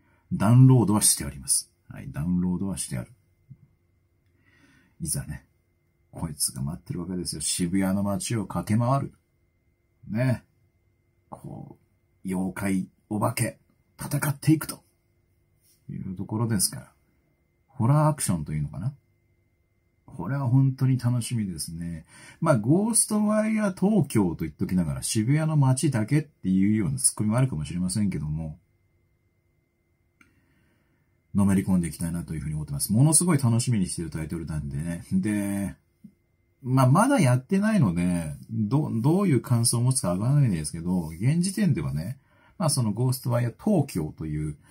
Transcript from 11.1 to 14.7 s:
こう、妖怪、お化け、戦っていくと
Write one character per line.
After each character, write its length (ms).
こ 480
う、 40
妖 240
怪、 360
お 100
化 140
け、 260
戦 200
っ 100
て 140
い 60
く 80
と 180